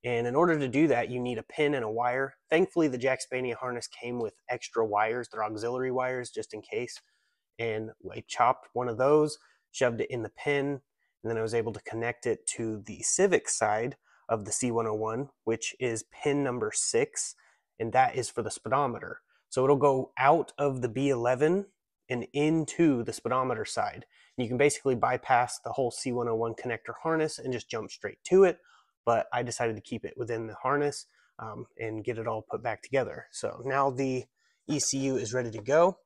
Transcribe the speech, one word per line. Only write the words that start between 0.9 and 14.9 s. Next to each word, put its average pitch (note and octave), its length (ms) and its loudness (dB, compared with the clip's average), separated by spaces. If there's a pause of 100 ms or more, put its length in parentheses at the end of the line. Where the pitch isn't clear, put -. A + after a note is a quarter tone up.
you B2 100 -4
need B2 180 -2
a G#2+ 60 -8
pin D3 320 0
and A#2+ 100 -2
a G#2+ 40 -2
wire. B2 460 -2 (140)
Thankfully, E3 380 4
the B2+ 100 -2
Jack C3 240 2
Spania B2+ 340 -4
harness B2 320 -6
came A#2+ 320 -8
with A2 140 -4 (160)
extra A#2 360 -2
wires. A2 460 0
They're A2 140 -4
auxiliary A#2+ 460 -4
wires, B2+ 380 -4
just - 240 -10
in G#2+ 80 -10
case. - 380 -8 (580)
And A2 340 -4 (200)
I G2 160 -12
chopped - 460 2
one B2 160 -2
of A2 80 -6
those, D3+ 400 4 (340)
shoved A#2 300 0
it - 100 -4
in A#2+ 120 -4
the G#2+ 60 -8
pin, C#3+ 520 -2 (420)
and A2+ 80 -4
then A2+ 60 0
I A2 40 -2
was A2 120 -2
able A2+ 200 0
to G2+ 100 -12
connect A#2 420 -6
it A#2 200 -2 (120)
to A2 280 -6
the F#2 160 -12
Civic F3+ 460 2
side A2 480 0 (340)
of A2 140 0
the G#2 80 -8
C B2 200 0
one A2+ 160 0
oh G#2+ 60 -2